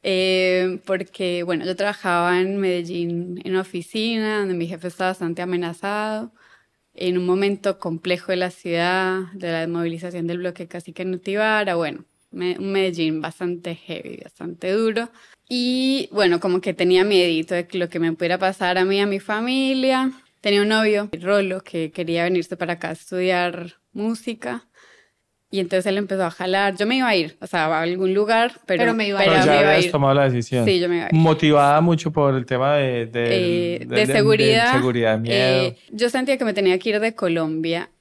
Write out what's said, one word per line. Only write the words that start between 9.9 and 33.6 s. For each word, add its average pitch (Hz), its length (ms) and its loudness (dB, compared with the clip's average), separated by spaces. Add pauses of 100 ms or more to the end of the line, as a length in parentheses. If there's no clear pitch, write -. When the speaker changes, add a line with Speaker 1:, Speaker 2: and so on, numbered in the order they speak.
Speaker 1:
del 175 120 -4
bloque 175 300 -8
cacique 180 360 -12
Nutibara, 196 720 -2
bueno, 156 280 -4 (260)
me-, 180 280 -4
un 196 140 -4
Medellín 170 480 0
bastante 170 560 -6
heavy, - 460 -14
bastante 175 500 -8
duro. 220 360 0 (400)
Y, 254 640 0
bueno, 180 280 2
como 185 200 0
que 180 140 -4
tenía 185 300 4
miedito 180 500 2
de 175 120 -2
que 190 120 -8
lo 175 100 -2
que 175 120 -6
me 165 120 2
pudiera 175 260 -2
pasar 185 400 0
a 185 60 4
mí, 196 160 2
a 202 60 2
mi 196 140 -2
familia. 262 920 0 (280)
Tenía 202 220 4
un 208 60 2
novio, 214 400 2 (120)
Rolo, 190 440 0
que 160 260 -6
quería 170 340 -2
venirse 180 320 0
para 175 180 -4
acá 170 160 -6
a - 20 -8
estudiar 180 840 -4 (180)
música. 226 760 -6 (840)
Y 196 100 -4
entonces 185 260 0
él 196 100 0
empezó 190 280 -2
a 170 60 -2
jalar. 190 460 0
Yo 208 100 -2
me 254 100 0
iba 254 120 2
a 208 80 4
ir, 165 240 -2
o - 60 -12
sea, 160 200 0
a 160 160 0
algún 185 300 0
lugar, 226 400 2 (140)
pero, 180 160 0
Speaker 2:
Pero 233 120 2
me 214 140 -2
iba 196 120 -2
a 196 40 4
Speaker 1:
pero - 120 4
Speaker 2:
ir. - 40 4
Speaker 3:
Pero 175 60 4
ya 151 60 6
Speaker 1:
me 143 80 6
iba 143 100 6
a - 20 4
Speaker 3:
habías 180 140 4
Speaker 1:
ir. 170 60 -2
Speaker 3:
tomado 139 220 4
la 139 140 4
decisión. 123 380 0
Speaker 1:
Sí, 185 140 4
yo 180 80 0
me 175 80 0
iba 170 100 -4
a - 20 -8
ir. - 60 2
Speaker 3:
Motivada 156 680 6
mucho 165 320 2
por 143 220 2
el 123 100 -2
tema 131 320 0
de, 123 300 0
del, 113 60 -16 (200)
Speaker 1:
Eh, 175 480 0